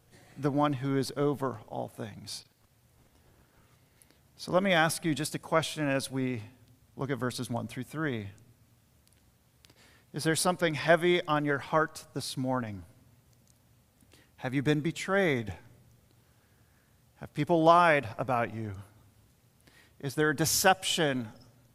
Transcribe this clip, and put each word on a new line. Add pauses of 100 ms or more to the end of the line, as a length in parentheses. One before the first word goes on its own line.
(360)
the
one
who
is
over
all
things. (1900)
So
let
me
ask
you
just
a
question
as
we (540)
look
at
verses
one
through
three. (1800)
Is
there
something
heavy
on
your
heart
this
morning? (1600)
Have
you
been
betrayed? (1700)
Have
people
lied (100)
about
you? (1300)
Is
there
a
deception (460)